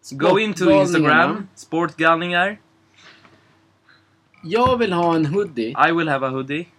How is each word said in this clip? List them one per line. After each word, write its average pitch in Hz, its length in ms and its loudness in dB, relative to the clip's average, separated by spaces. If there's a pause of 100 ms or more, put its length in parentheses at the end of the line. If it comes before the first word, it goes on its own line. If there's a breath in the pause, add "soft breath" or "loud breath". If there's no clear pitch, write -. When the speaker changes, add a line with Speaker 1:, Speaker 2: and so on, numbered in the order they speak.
(120)
Speaker 1:
Go 175 280 2
into 214 180 -2
Speaker 2:
Sportgalningarna. 175 260 4
Speaker 1:
Instagram, 170 720 2
Sportgalningar. 170 1040 -2 (1800 soft breath)
Speaker 2:
Jag 233 340 0
vill 214 160 0
ha 170 220 2
en 160 100 2
hoodie. 143 500 -4 (140)
Speaker 1:
I - 20 -2
will 165 180 -2
have 135 180 -4
a - 20 -4
hoodie. 135 360 -8 (140)